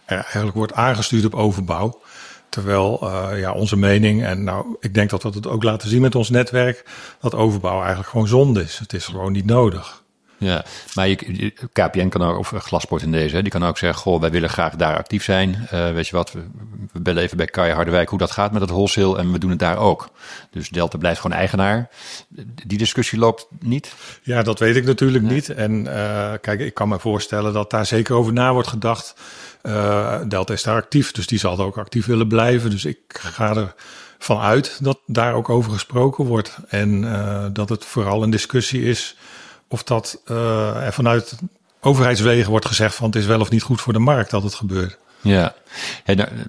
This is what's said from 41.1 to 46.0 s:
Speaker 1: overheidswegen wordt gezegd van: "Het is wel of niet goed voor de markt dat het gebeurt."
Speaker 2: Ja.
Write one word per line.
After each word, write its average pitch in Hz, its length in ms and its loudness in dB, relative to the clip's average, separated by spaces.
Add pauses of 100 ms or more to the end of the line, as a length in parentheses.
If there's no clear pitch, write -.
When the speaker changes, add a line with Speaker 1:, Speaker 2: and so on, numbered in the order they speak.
Speaker 1:
overheidswegen 120 720 4
wordt 110 160 2
gezegd - 280 2
van: 117 120 -2
"Het 107 100 0
is 104 100 2
wel 113 140 4
of 104 100 0
niet 113 120 4
goed 120 180 0
voor 120 120 -2
de 110 60 4
markt 123 320 4
dat 101 120 0
het 101 120 -4
gebeurt." 92 440 -4 (220)
Speaker 2:
Ja. 95 340 2 (500)